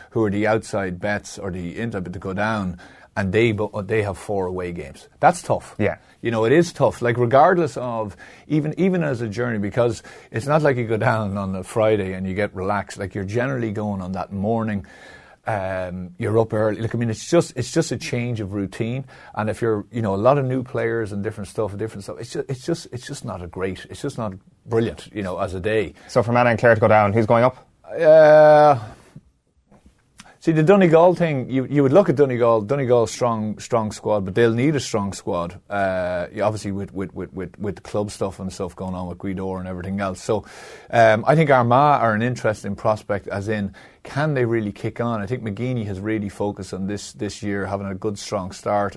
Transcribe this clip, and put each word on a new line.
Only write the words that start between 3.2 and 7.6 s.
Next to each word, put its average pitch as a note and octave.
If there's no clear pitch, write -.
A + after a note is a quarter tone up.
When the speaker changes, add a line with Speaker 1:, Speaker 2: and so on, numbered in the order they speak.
Speaker 1:
they A2+
bo-, G#2
they A2
have G2
four G2
away F2+
games." D2+
That's E3+
tough. -
Speaker 2:
Yeah. F#2
Speaker 1:
You A#2
know, A2+
it A#2
is E3+
tough. A#2
Like, A#2+
regardless C#3+